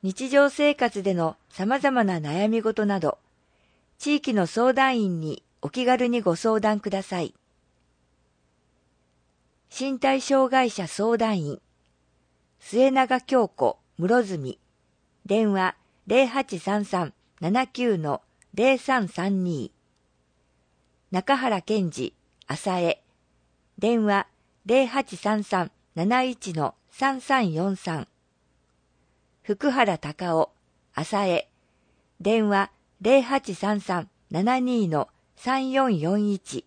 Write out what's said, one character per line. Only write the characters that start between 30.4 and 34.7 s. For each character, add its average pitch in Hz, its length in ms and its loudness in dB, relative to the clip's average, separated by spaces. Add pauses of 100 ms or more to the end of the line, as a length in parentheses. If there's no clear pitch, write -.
浅 196 340 -2
江。 170 180 0 (760)
電 214 260 2
話、 196 240 0 (300)
零 254 200 4
八 247 320 -4
三 202 280 -2
三 190 280 -4 (200)
七 226 320 0
二 240 260 0